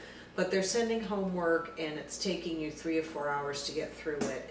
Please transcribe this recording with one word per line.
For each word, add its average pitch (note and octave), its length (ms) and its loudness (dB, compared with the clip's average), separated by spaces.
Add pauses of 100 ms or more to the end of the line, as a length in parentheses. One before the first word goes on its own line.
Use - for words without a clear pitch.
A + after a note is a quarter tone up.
(340)
but F#3 160 2
they're F#3+ 120 4
sending A3+ 400 4
homework F3+ 760 2
and D3+ 200 -2
it's - 180 -8
taking E3+ 420 0
you D3+ 120 -2
three E3 260 0
or D#3+ 60 4
four D3+ 260 -2
hours C#3+ 360 0
to D#3 80 -4
get D#3 220 -2
through D3+ 220 -4
it, - 340 -2